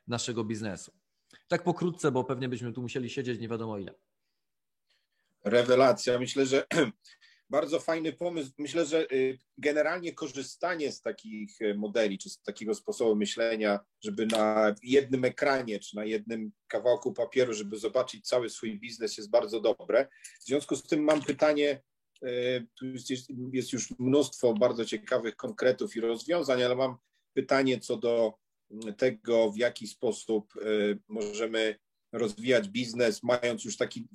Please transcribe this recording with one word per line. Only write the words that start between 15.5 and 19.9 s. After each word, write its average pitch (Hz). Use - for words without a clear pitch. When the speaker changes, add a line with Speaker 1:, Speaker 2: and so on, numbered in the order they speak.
Speaker 2:
czy -
na 107
jednym 110
kawałku 117
papieru, 123
żeby 104
zobaczyć 110
cały 120
swój 110
biznes, 117
jest 104
bardzo 107
dobre. 107